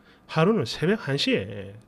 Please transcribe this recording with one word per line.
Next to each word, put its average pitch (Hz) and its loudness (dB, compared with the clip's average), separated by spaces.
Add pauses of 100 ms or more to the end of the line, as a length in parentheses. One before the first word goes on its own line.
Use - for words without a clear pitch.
(280)
하루는 165 2
새벽 185 0
한 139 0
시 254 0
에 101 -6 (120)